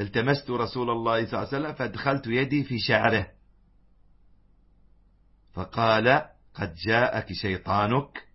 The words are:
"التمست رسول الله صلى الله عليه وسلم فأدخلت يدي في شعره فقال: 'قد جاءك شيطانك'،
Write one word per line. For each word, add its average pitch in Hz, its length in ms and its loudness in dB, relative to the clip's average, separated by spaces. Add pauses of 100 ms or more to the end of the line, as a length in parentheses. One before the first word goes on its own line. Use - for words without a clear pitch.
"التمست 123 500 0
رسول 120 400 -2
الله 117 360 0
صلى 117 120 -4
الله 107 100 -6
عليه 139 100 -4
وسلم 151 140 -6
فأدخلت 139 540 -4
يدي 131 380 0
في 123 140 -6
شعره 110 520 2 (2250)
فقال: 113 720 2 (320)
'قد 87 200 -8 (120)
جاءك 113 460 2
شيطانك'، 104 880 -2 (120)